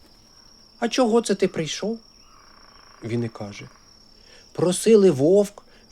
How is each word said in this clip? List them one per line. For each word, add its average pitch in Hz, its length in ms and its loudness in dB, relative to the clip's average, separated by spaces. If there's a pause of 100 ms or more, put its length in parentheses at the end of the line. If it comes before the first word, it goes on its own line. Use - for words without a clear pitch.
(800)
«А 233 100 -4
чого 233 340 0
це 208 120 -4
ти 190 140 0
прийшов?» 190 500 -8 (1080)
Він 117 200 -6
і 113 40 -8
каже: 110 400 -16 (840)
«Просили 190 580 4
вовк, 175 540 0 (280)